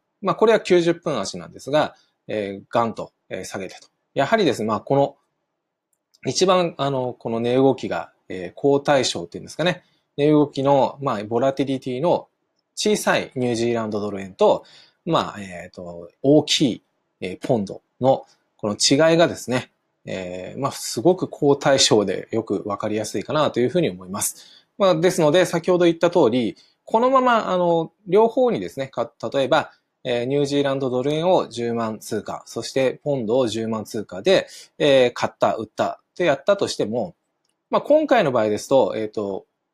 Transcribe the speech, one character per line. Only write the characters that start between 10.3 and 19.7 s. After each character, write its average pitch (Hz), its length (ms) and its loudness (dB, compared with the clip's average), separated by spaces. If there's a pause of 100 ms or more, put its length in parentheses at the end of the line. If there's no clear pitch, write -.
動 147 180 4
き 143 140 -8
の、 135 400 2
ま 135 140 -4
あ、 101 80 -6
ボ 117 160 -2
ラ 135 120 2
テ 139 120 -2
ィ - 20 -10
リ 131 140 -4
テ 135 100 -8
ィ 123 100 -6
の 156 280 0 (460)
小 214 220 0
さ 190 220 0
い 92 160 -8
ニ 123 140 -2
ュ 120 40 0
ー - 20 -2
ジ 117 140 -2
ー 120 60 0
ラ 113 100 -4
ン 110 60 -8
ド 107 100 -4
ド 104 100 -6
ル 101 100 -8
円 95 140 -14
と、 165 300 2 (400)
ま 127 320 -2
あ、 104 40 -12
え 90 300 -14
ー - 40 -20
と、 87 360 -16 (120)
大 147 220 6
き - 180 0
い、 113 200 0 (380)
え 92 120 -8
ー、 - 140 -14
ポ 127 120 2
ン 101 80 -4
ド 95 160 -14 (180)
の 131 240 2 (320)
こ 104 180 -4
の - 20 -12
違 156 380 4
い - 40 2
が 165 100 4
で 101 80 -10
す - 140 -10
ね、 123 200 -4 (360)